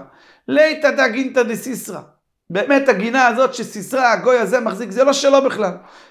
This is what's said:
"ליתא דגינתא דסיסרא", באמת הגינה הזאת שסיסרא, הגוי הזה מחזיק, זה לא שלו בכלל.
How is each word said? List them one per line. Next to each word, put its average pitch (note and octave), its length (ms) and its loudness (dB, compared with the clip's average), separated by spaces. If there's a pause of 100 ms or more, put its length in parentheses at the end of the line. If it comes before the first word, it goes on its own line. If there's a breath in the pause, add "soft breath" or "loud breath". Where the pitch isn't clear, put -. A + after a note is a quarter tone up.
(480 soft breath)
"ליתא D4+ 420 2
דגינתא B3+ 520 0
דסיסרא", G#3+ 580 -8 (500)
באמת C4+ 380 0
הגינה A#3 380 2
הזאת B3 280 0
שסיסרא, A#3+ 520 -4
הגוי A3+ 320 2
הזה A3+ 220 0
מחזיק, A3 300 -6
זה A3+ 140 2
לא C#4 80 4
שלו C#4 300 4
בכלל. G#3 300 -2 (380 loud breath)